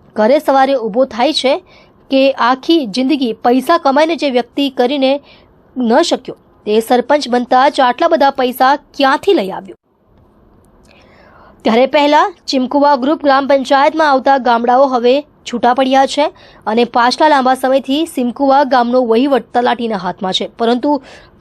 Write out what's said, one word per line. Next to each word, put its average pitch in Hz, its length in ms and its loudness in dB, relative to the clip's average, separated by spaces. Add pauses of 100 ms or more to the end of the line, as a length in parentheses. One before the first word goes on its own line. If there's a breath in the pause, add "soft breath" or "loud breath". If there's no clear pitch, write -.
(160)
ઘરે 233 240 2
સવારે 269 340 2
ઊભો 233 320 -2
થાય 262 280 -2
છે 285 300 -2 (480 soft breath)
કે 269 200 2
આખી 262 540 0
જિંદગી 254 480 -2
પૈસા 254 440 0
કમાઈને 320 380 0
જે 285 140 -4
વ્યક્તિ 254 400 -4
કરીને 269 520 -2 (560 soft breath)
ન 254 240 0
શક્યો, - 360 -6 (280)
તે 214 140 0
સરપંચ 247 500 -2
બનતા 254 400 0
જ 277 100 -2
આટલા 247 280 0
બધા 294 220 2
પૈસા 262 460 0
ક્યાંથી 285 580 -2
લઈ 208 160 -2
આવ્યો? 185 260 -14 (1900 soft breath)
ત્યારે 247 240 2
પહેલા 294 480 2 (140)
ચીમકુવા 285 480 0
ગ્રુપ 269 280 -2
ગ્રામ 269 240 2
પંચાયતમાં 285 640 2
આવતા 269 260 2
ગામડાઓ 240 480 2
હવે 254 400 0 (280)
છૂટા 240 200 0
પડ્યા 269 320 2
છે 285 200 -2 (400 loud breath)
અને 226 200 0
પાછલા 254 420 2
લાંબા 262 280 2
સમયથી 269 500 -2
સિમકુવા 269 580 0
ગામનો 247 420 0
વહીવટ 240 480 0
તલાટીના 240 440 -2
હાથમાં 185 360 -8
છે, 196 140 -6
પરંતુ 247 560 -2 (380 loud breath)